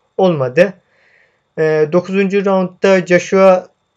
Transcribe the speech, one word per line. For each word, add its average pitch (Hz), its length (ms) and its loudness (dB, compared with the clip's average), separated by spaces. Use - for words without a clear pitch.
olmadı. 165 560 0
E, 156 340 0
dokuzuncu 190 540 -2
roundda 190 600 0
Joshua 185 640 2